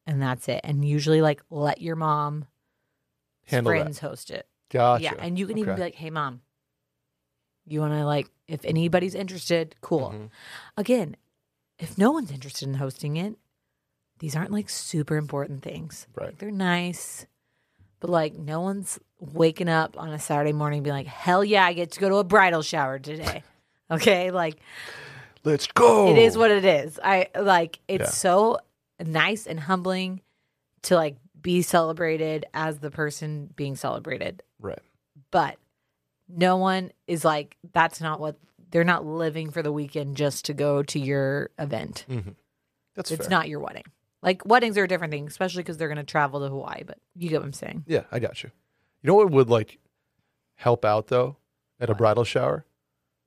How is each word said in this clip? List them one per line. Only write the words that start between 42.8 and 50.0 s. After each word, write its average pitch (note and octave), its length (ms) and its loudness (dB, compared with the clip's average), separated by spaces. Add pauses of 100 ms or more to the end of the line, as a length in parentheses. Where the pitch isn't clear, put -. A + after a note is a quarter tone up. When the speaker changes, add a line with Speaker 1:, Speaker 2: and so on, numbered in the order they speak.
Speaker 2:
That's - 160 -8
Speaker 1:
It's D#3+ 160 -6
Speaker 2:
fair. - 20 -6
Speaker 1:
not E3 180 0
your D3+ 140 -10
wedding. - 240 -12 (360)
Like, F#3 240 -2
weddings A3+ 320 4
are G3+ 60 2
a F#3 60 0
different E3+ 240 -4
thing, D3 140 -8
especially F3+ 360 -6
'cause D#3+ 140 -10
they're D#3+ 100 -4
gonna D3 160 -6
travel C#3+ 380 -2
to C#3 80 -4
Hawaii, - 360 -10
but - 120 -18 (180)
you E3+ 140 -6
get D#3 100 0
what - 60 -6
I'm - 80 -10
saying. - 340 -12
Speaker 2:
Yeah, D3+ 240 0
I B2 80 -4
got - 240 -6
you. - 80 -18 (500)
You C3+ 60 -2
know F3+ 80 6
what G#3 160 6
would, C3 180 6
like, A2 280 2 (800)